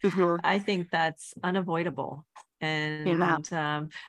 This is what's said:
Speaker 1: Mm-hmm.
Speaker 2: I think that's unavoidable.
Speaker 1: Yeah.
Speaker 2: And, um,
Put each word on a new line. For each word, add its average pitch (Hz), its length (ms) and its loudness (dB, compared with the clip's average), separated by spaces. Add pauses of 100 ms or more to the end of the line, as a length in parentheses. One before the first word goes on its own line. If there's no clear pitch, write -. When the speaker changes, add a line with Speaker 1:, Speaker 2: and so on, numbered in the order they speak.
Speaker 1:
Mm-hmm. 175 400 4
Speaker 2:
I 185 160 2
think 190 320 -2
that's 160 420 0 (100)
unavoidable. 170 840 -2 (360)
Speaker 1:
Yeah. 160 60 0
Speaker 2:
And, 156 840 0
um, 151 360 -2 (200)